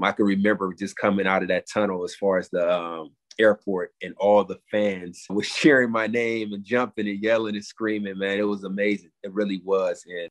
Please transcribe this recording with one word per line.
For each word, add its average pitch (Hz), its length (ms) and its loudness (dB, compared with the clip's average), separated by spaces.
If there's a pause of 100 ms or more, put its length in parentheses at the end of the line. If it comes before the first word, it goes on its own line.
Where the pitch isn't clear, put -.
I 101 100 2
can 107 140 2
remember 98 480 2
just 95 240 -8
coming 98 280 2
out 95 180 2
of 87 40 -6
that 92 180 0
tunnel 98 380 -2
as 85 100 -8
far 95 260 0
as 87 100 -8
the, 87 200 0
um, 85 460 -4 (220)
airport 101 640 2
and 92 160 -10
all 101 260 6
the 92 160 -8 (120)
fans 95 580 -4
were 101 120 -2
<laughs> - 20 -6
cheering 127 480 4
my 110 160 0
name 113 460 -2
and 101 100 -10
jumping 113 440 -2
and 101 140 -4
yelling 110 340 0
and 104 100 -8
screaming, 104 520 -4
man. 98 220 -2
It 104 40 0
was 101 200 -2
amazing. 101 480 -2 (120)
It 98 100 -12
really 98 300 -2
was. 92 440 0
And 85 240 -10